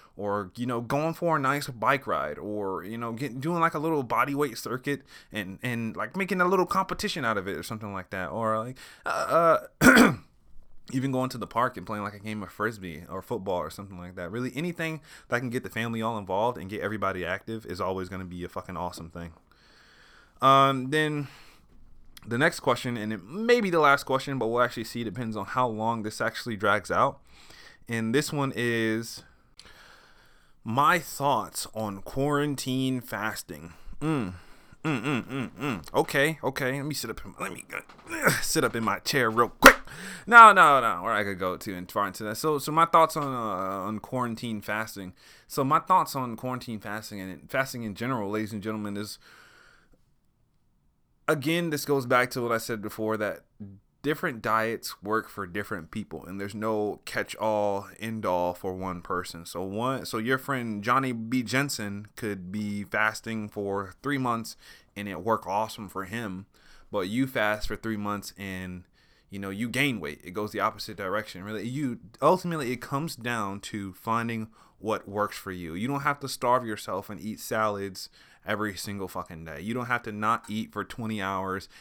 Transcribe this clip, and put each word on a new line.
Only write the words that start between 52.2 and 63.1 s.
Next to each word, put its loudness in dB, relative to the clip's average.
to -4
what 0
I 4
said -6
before, -2
that -2
different -2
diets -2
work 0
for -8
different -6
people, -8
and -10
there's -8
no -2
catch-all, -2
end-all 0
for -6
one -6
person. -6
So -8
one, -4
so -4
your 0
friend -4
Johnny 2
B -2
Jensen -2
could -6
be -4
fasting -2